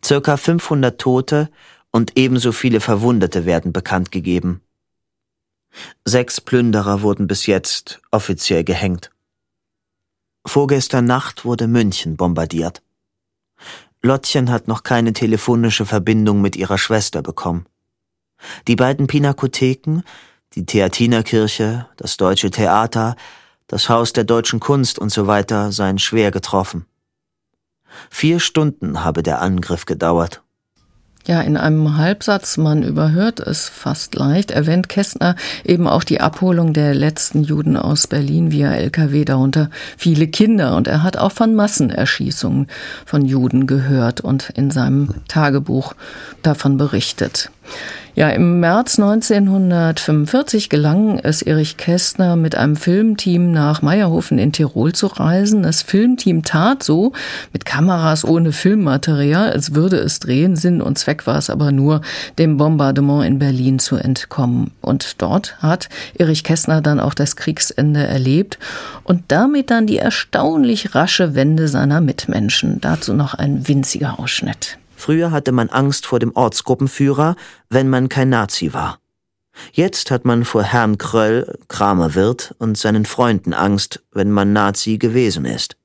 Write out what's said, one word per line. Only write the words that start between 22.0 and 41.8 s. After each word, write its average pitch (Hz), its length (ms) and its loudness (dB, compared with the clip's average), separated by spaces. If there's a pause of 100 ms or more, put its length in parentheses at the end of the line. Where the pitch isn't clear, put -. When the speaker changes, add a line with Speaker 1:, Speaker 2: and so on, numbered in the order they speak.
Speaker 1:
Deutsche 95 340 0
Theater, 110 680 0 (500)
das - 220 -4
Haus 117 240 2
der 117 120 0
Deutschen 113 360 0
Kunst 139 380 0
und 104 120 -4
so 104 160 0
weiter 104 460 0
seien 98 260 -2
schwer 107 320 0
getroffen. 95 560 -4 (1200)
Vier 165 300 0
Stunden 113 640 -2
habe 82 200 -2
der 73 200 -2
Angriff 90 420 -2
gedauert. 85 580 -2 (840)
Speaker 2:
Ja, 170 140 0
in 151 160 0
einem 156 400 0
Halbsatz, 196 600 0
man 151 280 2
überhört 156 560 0
es - 280 -6
fast - 460 -8
leicht, 147 380 0
erwähnt 160 360 0
Kästner 180 460 0 (300)
eben 175 240 4
auch - 160 2
die - 160 0
Abholung 170 520 2
der 147 220 2
letzten 151 480 0
Juden 151 340 0
aus - 300 0
Berlin 151 460 0
via 143 180 2
L 123 200 -2
K 151 200 0
W, 147 140 2
darunter 139 460 2 (260)
viele 160 320 2
Kinder. 190 480 2
Und 92 100 2
er - 160 2
hat 185 140 0
auch 196 160 0
von 226 240 2
Massenerschießungen 135 1120 0 (360)